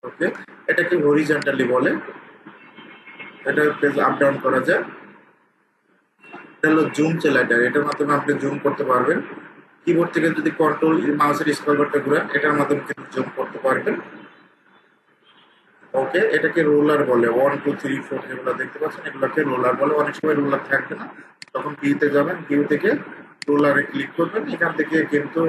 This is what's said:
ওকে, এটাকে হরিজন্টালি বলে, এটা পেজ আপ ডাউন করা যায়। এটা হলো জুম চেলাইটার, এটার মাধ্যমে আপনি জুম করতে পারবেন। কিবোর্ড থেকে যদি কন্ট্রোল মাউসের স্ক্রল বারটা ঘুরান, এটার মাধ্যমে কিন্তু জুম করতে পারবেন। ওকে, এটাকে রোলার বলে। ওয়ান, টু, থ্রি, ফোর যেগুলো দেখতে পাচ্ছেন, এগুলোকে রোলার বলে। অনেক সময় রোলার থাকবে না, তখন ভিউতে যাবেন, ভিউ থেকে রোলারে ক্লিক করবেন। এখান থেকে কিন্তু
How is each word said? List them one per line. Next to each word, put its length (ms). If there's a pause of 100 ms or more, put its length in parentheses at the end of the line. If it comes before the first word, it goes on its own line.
ওকে, 180 (440)
এটাকে 240 (100)
হরিজন্টালি 600 (100)
বলে, 160 (1600)
এটা 140 (180)
পেজ 140 (120)
আপ 140
ডাউন 240
করা 240
যায়। 140 (1700)
এটা 140
হলো 140 (120)
জুম 160 (100)
চেলাইটার, 460
এটার 200
মাধ্যমে 300
আপনি 140 (100)
জুম 120 (100)
করতে 260
পারবেন। 280 (640)
কিবোর্ড 320
থেকে 140 (100)
যদি 120 (100)
কন্ট্রোল 340 (260)
মাউসের 280 (100)
স্ক্রল 220
বারটা 240
ঘুরান, 200 (120)
এটার 220
মাধ্যমে 300
কিন্তু 160 (100)
জুম 120 (120)
করতে 280
পারবেন। 280 (2000)
ওকে, 200 (160)
এটাকে 240 (100)
রোলার 400
বলে। 260
ওয়ান, 160 (100)
টু, 80 (100)
থ্রি, 140 (120)
ফোর 220
যেগুলো 320
দেখতে 220
পাচ্ছেন, 260
এগুলোকে 320 (100)
রোলার 300
বলে। 200
অনেক 180
সময় 220
রোলার 300
থাকবে 300
না, 60 (480)
তখন 260
ভিউতে 260 (100)
যাবেন, 200 (100)
ভিউ 160 (100)
থেকে 180 (580)
রোলারে 420
ক্লিক 280
করবেন। 240 (120)
এখান 240
থেকে 180 (160)
কিন্তু 360